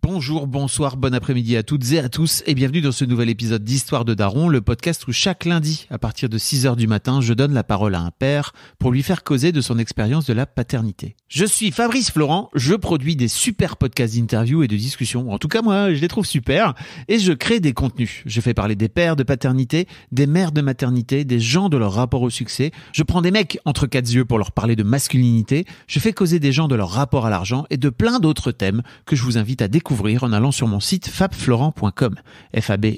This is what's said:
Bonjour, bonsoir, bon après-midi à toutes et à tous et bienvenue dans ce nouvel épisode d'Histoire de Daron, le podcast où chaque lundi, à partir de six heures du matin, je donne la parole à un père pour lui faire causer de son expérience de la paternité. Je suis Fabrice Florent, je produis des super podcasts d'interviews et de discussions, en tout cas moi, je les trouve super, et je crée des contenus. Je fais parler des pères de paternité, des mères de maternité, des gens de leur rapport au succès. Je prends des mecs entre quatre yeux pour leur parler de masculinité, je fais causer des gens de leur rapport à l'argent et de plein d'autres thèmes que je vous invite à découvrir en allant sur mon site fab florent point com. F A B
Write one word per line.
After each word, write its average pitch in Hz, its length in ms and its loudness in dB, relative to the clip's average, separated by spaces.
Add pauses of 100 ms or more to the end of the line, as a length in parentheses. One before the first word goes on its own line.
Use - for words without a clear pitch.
Bonjour, 156 440 -2
bonsoir, 139 520 -2
bon 131 180 0
après-midi 120 420 0
à 110 60 0
toutes 127 300 -2
et 165 40 2
à 127 120 -2
tous 156 360 -2
et 156 80 0
bienvenue 135 280 0
dans 143 100 0
ce 131 140 -2
nouvel 120 220 0
épisode 113 360 -2
d'Histoire 123 420 -2
de 113 80 0
Daron, 107 360 0
le 135 120 4
podcast 127 460 -2
où 131 40 -4
chaque 180 340 -2
lundi, 156 440 -2
à 117 80 -8
partir 113 320 -4
de 110 80 -4
six 131 300 0
heures 123 80 2
du 117 100 2
matin, 110 360 0
je 117 120 2
donne 139 220 2
la 113 80 0
parole 101 320 0
à 85 60 -2
un 85 100 -4
père 143 420 -2 (240)
pour 127 140 0
lui 131 100 2
faire - 220 -2
causer 147 280 2
de 131 100 0
son 117 180 0
expérience 117 480 -2
de 123 60 0
la 120 120 0
paternité. 117 720 -6 (120)
Je 151 160 -2
suis 208 280 0
Fabrice 233 400 0
Florent, 151 420 0
je 143 220 2
produis 165 400 -2
des 123 120 0
super - 500 -2
podcasts 117 380 0
d'interviews 120 460 2
et 139 60 2
de 104 80 0
discussions, 120 560 -4
en 101 80 -4
tout - 80 -6
cas 226 160 0
moi, 202 280 2
je 147 80 0
les 165 80 0
trouve 190 200 -2
super, 151 480 0 (320)
et 220 100 2
je 185 160 4
crée 226 260 0
des 151 140 2
contenus. 123 540 -4
Je 110 140 -2
fais 120 120 0
parler 107 220 0
des 107 140 0
pères 170 260 2
de 135 80 0
paternité, 131 640 0 (240)
des 139 160 2
mères 165 240 2
de 151 100 2
maternité, 131 640 0
des 123 140 2
gens 135 280 2
de 151 100 2
leur 104 160 0
rapport 120 280 0
au 123 80 0
succès. 127 400 -4 (240)
Je - 80 -2
prends 170 220 2
des 180 80 4
mecs 202 340 0
entre 143 220 0
quatre 120 260 0
yeux 127 100 4
pour 117 140 0
leur 104 140 -2
parler 113 240 2
de 107 80 0
masculinité, 123 840 2 (220)
je - 120 -4
fais 214 140 0
causer 175 240 2
des 143 140 2
gens 151 160 2
de 135 80 2
leur 98 160 -2
rapport 127 340 0
à 113 60 2
l'argent 104 400 -2
et 147 60 -2
de 135 120 2
plein 226 300 2
d'autres 156 320 0
thèmes 101 320 -2 (240)
que - 80 2
je 120 80 0
vous 120 160 0
invite 120 240 -2
à 101 40 0
découvrir 139 280 0 (280)
en 120 100 0
allant 117 180 2
sur 131 160 0
mon 101 140 0
site - 260 -2
fab - 260 0
florent 131 380 0
point 104 200 -2
com. 117 240 0 (440)
F - 100 -4
A 104 60 2
B 104 120 0 (100)